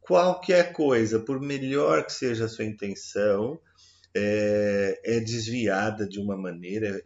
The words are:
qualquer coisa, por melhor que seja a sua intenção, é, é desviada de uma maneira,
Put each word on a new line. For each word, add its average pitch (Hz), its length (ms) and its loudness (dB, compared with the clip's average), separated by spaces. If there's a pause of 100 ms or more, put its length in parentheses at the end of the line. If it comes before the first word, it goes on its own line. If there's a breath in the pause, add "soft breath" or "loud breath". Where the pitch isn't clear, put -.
qualquer 180 720 4
coisa, 113 480 2
por 131 200 -4
melhor 143 640 0
que - 80 -10
seja 117 340 -2
a - 20 -4
sua 110 160 -6
intenção, 104 960 -2 (540 soft breath)
é, 104 880 0
é 117 160 0
desviada 110 880 -2
de 98 100 -10
uma 101 180 -4
maneira, 95 680 -6